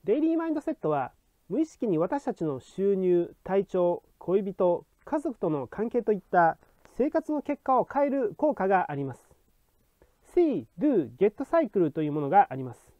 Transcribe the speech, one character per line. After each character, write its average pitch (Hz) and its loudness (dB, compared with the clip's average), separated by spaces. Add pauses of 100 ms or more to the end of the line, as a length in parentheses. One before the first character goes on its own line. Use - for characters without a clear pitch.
デ 202 2
イ 302 0
リ 320 0
ー 320 0
マ 330 -2
イ 320 -4
ン - -2
ド 294 -4
セ 330 -6
ッ - -6
ト - -4
は、 135 -2 (360)
無 233 -2
意 320 0
識 - -8
に 170 0
私 233 -2
た 240 -4
ち - -6
の 139 -4
収 196 -2
入、 180 0
体 190 0
調、 175 0 (140)
恋 196 -2
人、 185 -2 (200)
家 302 -4
族 277 -8
と 180 -2
の 139 -4
関 226 -6
係 240 -2
と 220 0
い 202 2
っ - -8
た 170 2 (400)
生 269 2
活 311 -2
の 294 -2
結 - -6
果 262 2
を - 0
変 285 0
え - -2
る 240 -2
効 294 0
果 190 -2
が 190 2
あ 147 -6
り 139 -4
ま 131 -10
す。 - -20 (1120)
See, 277 2 (140)
Do, 202 2
Get 220 0
サ 330 2
イ 262 -2
ク 202 -2
ル 156 2
と 160 -4
い 151 -2
う - -4
も 151 -2
の 139 -4
が 196 6
あ 131 -8
り 131 -8
ま 120 -10
す。 - -20 (200)